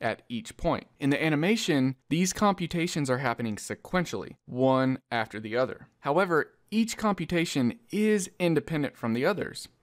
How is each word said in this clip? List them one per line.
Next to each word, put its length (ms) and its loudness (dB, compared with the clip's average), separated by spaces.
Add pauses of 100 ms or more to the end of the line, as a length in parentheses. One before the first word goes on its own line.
at 280 -4
each 280 -10
point. 320 -2 (100)
In 120 0
the 120 2
animation, 720 2 (140)
these 240 2
computations 760 0
are 100 2
happening 360 -2
sequentially, 800 -4 (120)
one 520 2 (140)
after 260 -4
the 180 -4
other. 300 -2 (140)
However, 540 2 (180)
each 240 2
computation 840 0 (120)
is 480 2
independent 580 0
from 160 -2
the 140 0
others. 420 -4 (140)